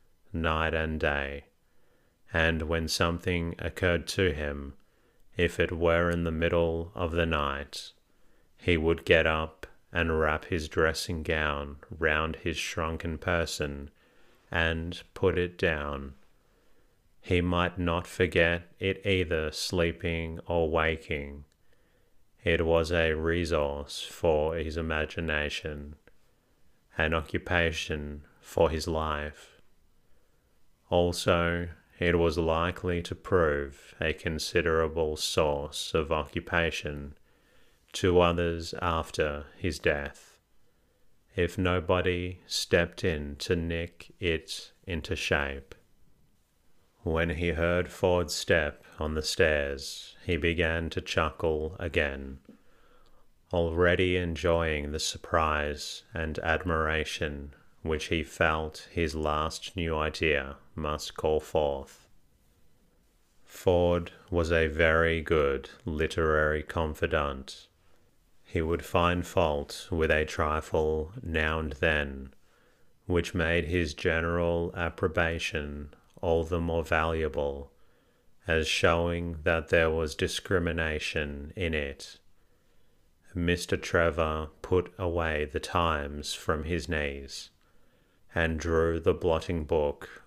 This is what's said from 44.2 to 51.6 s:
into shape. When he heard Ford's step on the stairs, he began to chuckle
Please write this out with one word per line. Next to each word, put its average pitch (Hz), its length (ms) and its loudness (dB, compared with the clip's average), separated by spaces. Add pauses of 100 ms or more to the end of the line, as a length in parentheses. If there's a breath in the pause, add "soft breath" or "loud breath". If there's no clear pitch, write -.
into 82 300 -4
shape. 71 600 -2 (1300)
When 82 260 2
he 85 200 -2
heard 87 400 2
Ford's 87 460 2
step 78 480 0 (160)
on 78 140 -2
the 78 80 -2
stairs, 71 920 0 (100)
he 90 100 0
began 82 540 2
to - 100 -6
chuckle 80 800 -2